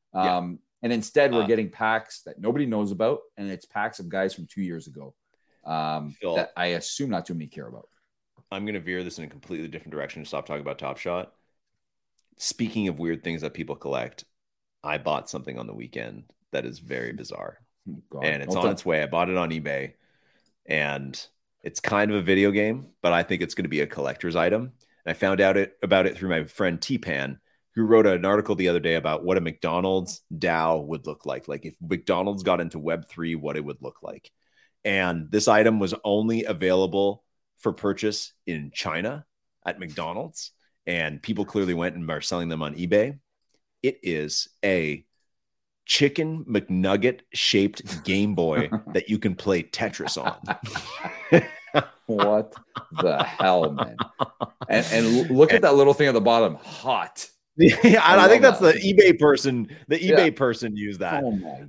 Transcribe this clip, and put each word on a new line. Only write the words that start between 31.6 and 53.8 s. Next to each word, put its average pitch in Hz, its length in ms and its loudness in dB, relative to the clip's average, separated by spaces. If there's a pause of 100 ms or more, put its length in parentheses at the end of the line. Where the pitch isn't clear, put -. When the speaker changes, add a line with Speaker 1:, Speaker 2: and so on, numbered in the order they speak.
Speaker 1:
if 80 160 -16
McDonald's 92 600 -4
got 90 180 2
into 82 180 -8
Web 80 300 -6
three, 82 260 -8
what 73 220 -6
it 76 80 -6
would 71 180 -12
look 64 200 -16
like. - 280 -16 (540)
And 87 460 -2
this 104 180 2
item 110 300 6
was 95 160 -2 (100)
only 110 400 0
available 95 800 0 (340)
for 110 140 -2
purchase 104 600 -4 (140)
in 73 280 -8
China 104 500 -6 (400)
at 90 140 -6
McDonald's, 90 760 -10 (340)
and 80 360 -4
people 104 220 -4
clearly 95 300 -2
went 85 220 -4
and 82 140 -8
are 76 100 -6
selling 87 280 -4
them 80 140 -4
on 73 140 -6
eBay. 104 420 0 (640)
It 131 200 0
is 78 460 -4 (160)
a 82 400 0 (800)
chicken 156 600 0
McNugget 101 760 0 (140)
shaped 101 720 0
Game 101 300 0
Boy 80 360 0 (100)
Speaker 2:
<laughs> - 140 -16
Speaker 1:
that 92 160 -2
you 107 80 0
can 98 160 -2
play 90 300 -2
Tetris - 520 -6
on. - 220 -4 (920)
<laughs> 170 100 8 (640)
Speaker 2:
What 107 480 2 (480)
the 78 220 2
hell, 85 480 2
man? 58 240 -6 (720)